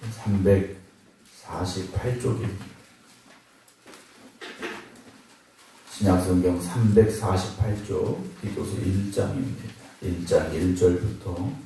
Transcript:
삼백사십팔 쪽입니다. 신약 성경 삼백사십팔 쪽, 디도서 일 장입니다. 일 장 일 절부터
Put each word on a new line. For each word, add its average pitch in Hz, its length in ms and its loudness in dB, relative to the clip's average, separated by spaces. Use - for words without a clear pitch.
삼백사십팔 - 2000 -2
쪽입니다. 104 460 -4
신약 92 320 4
성경 90 380 2
삼백사십팔 104 1200 2
쪽, 98 400 -2
디도서 - 400 -6
일 98 320 0
장입니다. 127 520 -2
일 87 240 -4
장 - 280 2
일 90 200 2
절부터 90 760 0